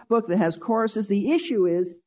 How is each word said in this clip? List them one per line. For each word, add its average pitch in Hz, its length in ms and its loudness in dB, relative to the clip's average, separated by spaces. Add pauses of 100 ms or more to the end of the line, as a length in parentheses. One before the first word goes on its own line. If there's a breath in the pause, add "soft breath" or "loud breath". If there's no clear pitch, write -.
book 226 180 2
that 175 120 0
has 165 180 0
choruses. 220 500 -2
The 202 240 0
issue 285 360 2
is, 175 260 0 (140)